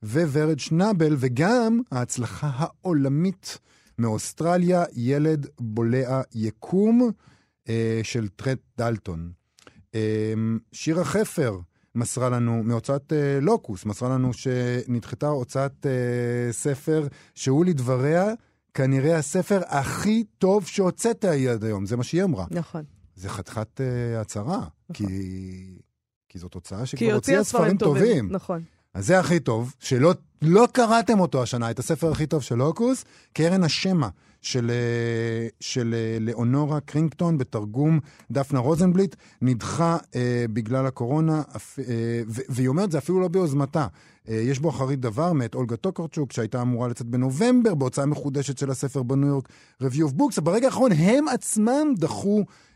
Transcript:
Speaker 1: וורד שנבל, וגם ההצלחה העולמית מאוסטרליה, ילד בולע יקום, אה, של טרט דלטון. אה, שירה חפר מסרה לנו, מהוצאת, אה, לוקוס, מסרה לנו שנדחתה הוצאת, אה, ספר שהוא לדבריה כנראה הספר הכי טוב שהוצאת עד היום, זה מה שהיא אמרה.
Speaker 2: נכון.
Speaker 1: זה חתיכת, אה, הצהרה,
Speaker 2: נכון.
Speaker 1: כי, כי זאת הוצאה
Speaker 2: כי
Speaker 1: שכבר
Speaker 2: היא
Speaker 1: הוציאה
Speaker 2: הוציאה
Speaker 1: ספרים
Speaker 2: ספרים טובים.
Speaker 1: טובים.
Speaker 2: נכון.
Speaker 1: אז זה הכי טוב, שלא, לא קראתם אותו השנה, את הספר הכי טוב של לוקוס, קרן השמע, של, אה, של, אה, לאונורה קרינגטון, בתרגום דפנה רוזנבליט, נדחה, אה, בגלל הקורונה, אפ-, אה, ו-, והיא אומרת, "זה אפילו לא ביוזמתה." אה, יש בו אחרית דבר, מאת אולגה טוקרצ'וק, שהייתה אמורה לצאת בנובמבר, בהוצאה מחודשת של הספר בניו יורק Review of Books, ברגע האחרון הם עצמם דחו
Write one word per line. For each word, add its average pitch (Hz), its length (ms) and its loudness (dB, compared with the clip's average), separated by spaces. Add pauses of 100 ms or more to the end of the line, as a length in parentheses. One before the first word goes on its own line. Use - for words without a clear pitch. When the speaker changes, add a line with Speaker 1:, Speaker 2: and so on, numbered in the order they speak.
Speaker 1:
וורד 151 560 0
שנבל, 165 580 2
וגם 220 640 2 (100)
ההצלחה 123 640 -4
העולמית 156 1000 -2 (400)
מאוסטרליה, 175 840 2 (120)
ילד 143 520 0 (120)
בולע 120 600 0 (140)
יקום, 208 760 2 (580)
אה, 113 340 0
של 110 240 -4
טרט 131 320 -4 (180)
דלטון. 92 540 -4 (640)
אה, 107 380 -2 (380)
שירה 165 320 -2
חפר 139 560 -2 (360)
מסרה 123 340 -2
לנו, 117 340 0
מהוצאת, 127 500 -2
אה, 139 280 0
לוקוס, 175 440 -2
מסרה 117 240 -4
לנו 127 240 0
שנדחתה 123 920 -4
הוצאת, 139 580 -4
אה, 123 680 -2
ספר 151 540 -2 (280)
שהוא 139 300 2
לדבריה 143 600 2 (480)
כנראה 135 440 2
הספר 180 500 0
הכי 202 560 0 (140)
טוב 190 300 2
שהוצאת 202 580 0
עד 131 380 2
היום, 101 220 -2
זה 120 120 -2
מה 123 60 0
שהיא 170 200 0
אמרה. 104 280 0
Speaker 2:
נכון. 165 320 -8 (320)
Speaker 1:
זה 95 140 -10
חתיכת, 107 520 -8
אה, 120 400 -2
הצהרה, 107 360 -6
Speaker 2:
נכון. 82 120 -8 (240)
Speaker 1:
כי, 92 840 -8 (520)
כי 90 100 -16
זאת 87 140 -14
הוצאה 95 260 -12
Speaker 2:
כי 127 60 -4
Speaker 1:
שכבר 147 200 -4
Speaker 2:
היא 214 80 2
Speaker 1:
הוציאה - 240 2
Speaker 2:
הוציאה 214 60 4 (180)
Speaker 1:
ספרים - 40 6
Speaker 2:
ספרים 190 120 4
טובים. 156 280 4
Speaker 1:
טובים. 139 260 2
Speaker 2:
נכון. 165 300 -4 (320)
Speaker 1:
אז 98 140 -6
זה 185 120 6
הכי 165 200 2
טוב, 123 400 -2
שלא, 139 340 4 (280)
לא 190 300 6
קראתם 226 480 4
אותו 139 240 2
השנה, 117 280 -2
את 113 80 -6
הספר 160 320 0
הכי 151 140 0
טוב 147 160 0
של 123 140 -4
לוקוס, 226 500 0 (280)
קרן 175 300 2
השמע, 165 440 2 (340)
של, 120 300 -2
אה, 117 760 -2 (120)
של, 117 380 -2
אה, 113 220 -2
לאונורה 123 600 0
קרינגטון, 160 580 -2
בתרגום 131 600 0 (320)
דפנה 135 280 0
רוזנבליט, 175 560 2 (260)
נדחה, 135 560 0 (180)
אה, 123 380 0
בגלל 123 320 0
הקורונה, 151 560 0 (140)
אפ-, - 240 -14
אה, 131 40 -4 (440)
ו-, 110 220 -8
והיא 127 180 0
אומרת, 170 240 0
"זה 156 60 0
אפילו 180 220 0
לא 185 80 2
ביוזמתה." 147 600 0 (420)
אה, 113 60 -2
יש 123 240 0
בו 160 100 0
אחרית 131 300 -2
דבר, 127 340 0
מאת 123 220 -2
אולגה 120 200 -4
טוקרצ'וק, 165 580 -4
שהייתה 120 280 -4
אמורה 123 260 0
לצאת 117 200 -6
בנובמבר, 170 680 2
בהוצאה 135 300 0
מחודשת 139 520 -4
של 139 140 -2
הספר 131 320 -4
בניו 139 240 2
יורק 139 200 0 (360)
Review 139 280 0
of 147 100 -4
Books, 262 200 0
ברגע 196 260 2
האחרון 247 240 4
הם 214 360 4
עצמם 262 720 0
דחו 175 460 0 (320)